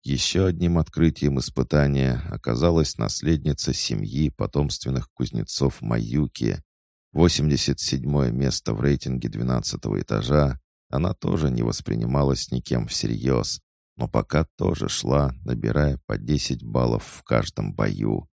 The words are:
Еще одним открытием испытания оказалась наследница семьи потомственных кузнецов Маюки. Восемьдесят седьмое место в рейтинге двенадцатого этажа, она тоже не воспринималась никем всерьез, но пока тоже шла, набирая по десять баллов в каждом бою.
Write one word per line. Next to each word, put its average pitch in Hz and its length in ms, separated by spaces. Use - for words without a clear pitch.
Еще 85 420
одним 85 320
открытием 76 600
испытания 67 920
оказалась 73 680
наследница 69 760
семьи 57 560
потомственных 67 840
кузнецов 60 720
Маюки. 57 800
Восемьдесят 73 720
седьмое 67 500
место 64 420
в 52 60
рейтинге 65 480
двенадцатого 55 720
этажа, 65 640
она 85 240
тоже 76 380
не 60 100
воспринималась 60 920
никем 62 360
всерьез, 57 720
но 60 100
пока 73 480
тоже - 320
шла, 67 560
набирая 62 600
по 52 120
десять 64 460
баллов 57 400
в - 200
каждом 52 500
бою. 52 640